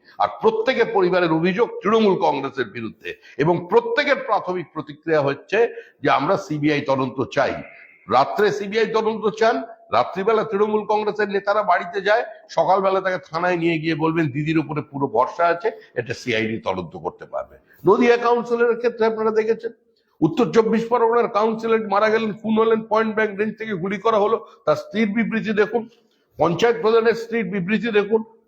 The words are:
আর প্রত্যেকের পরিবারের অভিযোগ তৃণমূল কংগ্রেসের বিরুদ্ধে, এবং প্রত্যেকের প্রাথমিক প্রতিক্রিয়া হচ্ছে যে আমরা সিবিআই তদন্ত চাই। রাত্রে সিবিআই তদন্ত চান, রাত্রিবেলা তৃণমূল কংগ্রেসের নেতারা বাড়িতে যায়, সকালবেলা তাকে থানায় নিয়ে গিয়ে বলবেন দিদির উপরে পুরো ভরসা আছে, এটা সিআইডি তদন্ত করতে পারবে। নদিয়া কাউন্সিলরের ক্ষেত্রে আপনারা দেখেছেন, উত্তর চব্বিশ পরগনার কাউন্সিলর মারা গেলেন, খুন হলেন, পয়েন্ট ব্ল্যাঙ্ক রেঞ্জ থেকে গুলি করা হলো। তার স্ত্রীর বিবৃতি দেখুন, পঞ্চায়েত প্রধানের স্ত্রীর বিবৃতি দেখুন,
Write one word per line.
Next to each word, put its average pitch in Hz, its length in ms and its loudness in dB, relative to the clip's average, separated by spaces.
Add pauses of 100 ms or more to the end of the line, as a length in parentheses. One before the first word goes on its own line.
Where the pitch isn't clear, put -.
(180)
আর 104 100 2 (120)
প্রত্যেকের 220 540 2
পরিবারের 180 380 2
অভিযোগ 180 360 0 (140)
তৃণমূল 208 340 4
কংগ্রেসের 139 480 -2
বিরুদ্ধে, 107 460 -10 (280)
এবং 170 320 0
প্রত্যেকের 233 460 2
প্রাথমিক 180 560 -4
প্রতিক্রিয়া 151 480 -2
হচ্ছে 143 380 -2 (440)
যে 139 80 2
আমরা 139 260 2
সিবিআই 151 440 -2
তদন্ত 131 440 -2 (100)
চাই। 101 280 0 (480)
রাত্রে 143 400 2
সিবিআই 208 360 -2
তদন্ত 214 380 -2 (140)
চান, 226 240 2 (300)
রাত্রিবেলা 190 520 0
তৃণমূল 214 400 0
কংগ্রেসের 208 440 -2
নেতারা 202 340 0
বাড়িতে 196 380 0
যায়, 208 240 2 (240)
সকালবেলা 190 520 2
তাকে 185 180 -4 (120)
থানায় 175 260 0
নিয়ে 165 220 0
গিয়ে 160 160 -2
বলবেন 160 320 0
দিদির 151 320 -2
উপরে 147 240 -4
পুরো 139 240 -4
ভরসা 127 400 0
আছে, 170 220 0 (260)
এটা 120 200 -6
সিআইডি 110 440 -2
তদন্ত 92 380 -6
করতে 80 280 -8
পারবে। - 320 -10 (300)
নদিয়া 240 300 6
কাউন্সিলরের 240 600 0
ক্ষেত্রে 226 300 -2
আপনারা 220 240 0
দেখেছেন, 220 420 -2 (480)
উত্তর 160 320 2
চব্বিশ 226 360 2
পরগনার 233 400 2
কাউন্সিলর 220 600 0
মারা 208 200 2
গেলেন, 220 240 0
খুন 220 260 -2
হলেন, 226 240 4
পয়েন্ট 220 320 0
ব্ল্যাঙ্ক 214 240 -2
রেঞ্জ 208 200 -4
থেকে 220 140 -8
গুলি 196 260 -4
করা 226 200 2
হলো। 214 280 0 (180)
তার 151 120 2
স্ত্রীর 214 320 -2
বিবৃতি 214 440 -2
দেখুন, 208 360 0 (500)
পঞ্চায়েত 175 420 2
প্রধানের 220 340 4
স্ত্রীর 226 300 -4
বিবৃতি 202 460 -2
দেখুন, 208 320 2 (260)